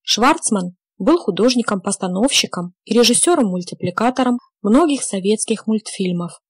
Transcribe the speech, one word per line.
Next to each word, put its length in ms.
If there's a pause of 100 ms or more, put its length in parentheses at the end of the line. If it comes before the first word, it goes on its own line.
Шварцман 720 (220)
был 200
художником-постановщиком 1600 (120)
и 80
режиссёром-мультипликатором 1500 (220)
многих 420
советских 640
мультфильмов. 840